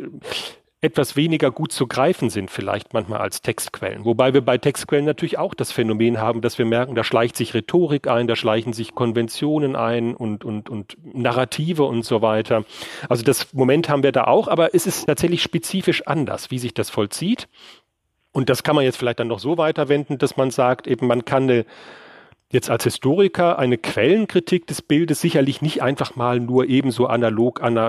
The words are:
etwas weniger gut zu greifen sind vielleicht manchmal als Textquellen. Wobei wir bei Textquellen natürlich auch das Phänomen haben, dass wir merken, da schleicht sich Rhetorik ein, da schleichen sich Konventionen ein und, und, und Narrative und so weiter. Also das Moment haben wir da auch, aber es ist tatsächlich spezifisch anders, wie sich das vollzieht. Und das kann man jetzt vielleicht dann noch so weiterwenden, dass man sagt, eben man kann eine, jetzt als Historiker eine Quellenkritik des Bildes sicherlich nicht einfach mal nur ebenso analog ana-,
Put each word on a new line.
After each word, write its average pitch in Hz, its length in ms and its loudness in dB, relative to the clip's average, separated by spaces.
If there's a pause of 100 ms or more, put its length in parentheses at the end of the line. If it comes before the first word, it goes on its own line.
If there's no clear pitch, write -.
(800)
etwas - 360 0
weniger 151 340 2
gut 156 220 -6
zu 127 140 -2
greifen 131 420 0
sind 98 220 -4
vielleicht 98 420 -6
manchmal 107 280 -4
als 98 200 -6
Textquellen. 104 640 -6
Wobei 127 300 2
wir 139 80 6
bei 127 160 2
Textquellen 143 480 0
natürlich 151 320 -2
auch 180 160 -4
das - 180 -6
Phänomen 113 480 2
haben, 113 220 -2
dass 117 160 -2
wir 120 80 2
merken, 120 280 0
da 117 80 0
schleicht 117 360 0
sich 117 160 -4
Rhetorik 147 520 0
ein, 120 200 2
da 113 100 0
schleichen 113 380 0
sich 113 200 -10
Konventionen 131 840 -2
ein 117 380 -2
und, 107 300 -6
und, 107 240 -8
und 104 340 -12
Narrative 135 800 -2
und 117 200 -2
so 113 160 2
weiter. 110 460 2 (420)
Also 120 160 0
das - 300 2
Moment 135 340 4
haben 143 140 2
wir 139 100 4
da 123 120 2
auch, 165 220 4
aber 170 280 2
es 185 120 4
ist - 200 -4
tatsächlich 170 360 0
spezifisch - 640 -2
anders, 147 440 -4
wie 127 80 -4
sich 120 160 -6
das - 160 -2
vollzieht. 156 580 -2 (840)
Und 135 180 0
das 127 120 2
kann 156 140 2
man 139 80 4
jetzt 127 140 0
vielleicht 120 220 -2
dann 117 80 -2
noch 113 100 -2
so 143 180 -2
weiterwenden, 147 640 0
dass - 180 0
man 131 140 2
sagt, 127 360 0
eben 127 200 0
man 120 180 2
kann 135 200 2
eine, 120 200 4 (840)
jetzt 127 200 0
als 120 140 0
Historiker 175 760 2
eine 123 200 2
Quellenkritik 175 920 2
des 156 120 -6
Bildes 156 400 0
sicherlich 143 400 2
nicht 151 220 -2
einfach 131 320 -2
mal 123 240 0
nur 127 300 2
ebenso 127 380 2
analog 117 560 0
ana-, 117 260 2